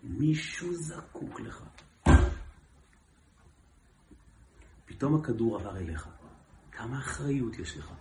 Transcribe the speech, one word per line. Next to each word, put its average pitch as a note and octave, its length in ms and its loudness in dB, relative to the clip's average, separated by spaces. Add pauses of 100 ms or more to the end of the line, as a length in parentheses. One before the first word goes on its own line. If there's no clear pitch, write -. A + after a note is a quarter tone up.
מישהו D#3 720 0
זקוק D#3 640 -10
לך. - 240 -12 (3250)
פתאום C#3+ 280 0
הכדור A2+ 420 0
עבר F#2+ 200 -8
אליך. E2+ 320 -8 (640)
כמה A#2+ 260 -8
אחריות C3+ 600 -4
יש - 180 -10
לך. D2+ 240 -14